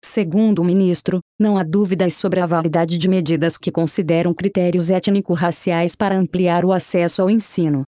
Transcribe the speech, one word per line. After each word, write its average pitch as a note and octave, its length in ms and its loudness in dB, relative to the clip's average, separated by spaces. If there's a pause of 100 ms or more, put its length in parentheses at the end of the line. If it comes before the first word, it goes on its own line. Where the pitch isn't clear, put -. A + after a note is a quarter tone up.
Segundo G#3 540 0
o E3 60 2
ministro, F3+ 560 2 (200)
não G#3+ 160 2
há F#3+ 60 0
dúvidas F3+ 500 0
sobre F#3 280 -2
a F3 40 0
validade E3+ 540 0
de E3 100 0
medidas E3 480 0
que - 160 -6
consideram E3+ 600 0
critérios F3+ 560 0
étnico-raciais F3 1040 0
para G3 220 0
ampliar F3 480 0
o F#3 60 2
acesso F3 500 0
ao F#3+ 80 2
ensino. E3 520 0 (120)